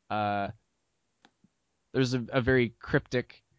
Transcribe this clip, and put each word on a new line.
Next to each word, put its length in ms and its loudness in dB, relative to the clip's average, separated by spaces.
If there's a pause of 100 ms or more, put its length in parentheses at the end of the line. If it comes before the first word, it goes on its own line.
uh, 400 -2 (1400)
there 60 0
was 140 2
a, 200 -2
a 80 2
very 380 2
cryptic 640 -4 (180)